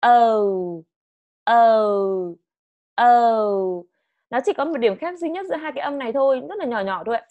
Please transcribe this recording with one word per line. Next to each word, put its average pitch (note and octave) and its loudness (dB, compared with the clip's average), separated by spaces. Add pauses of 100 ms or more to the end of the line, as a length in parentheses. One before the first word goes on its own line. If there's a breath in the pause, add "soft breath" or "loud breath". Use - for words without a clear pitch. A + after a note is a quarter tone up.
oh, G#3 2 (640)
oh, G3+ 2 (640)
oh. G#3+ 2 (440)
Nó A#3 -4
chỉ G4+ -2
có C#4 -2
một D#4+ -6
điểm A3 0
khác F4 -10
duy E4 -6
nhất F4+ -8
giữa E4 -4
hai D#4 -8
cái C4+ -10
âm C#4+ -6
này A#3+ -8
thôi, C4+ 0
rất F#4 -12
là F4+ -8
nhỏ A#3 -4
nhỏ F#3+ -6
thôi A3+ -4
ạ. - -6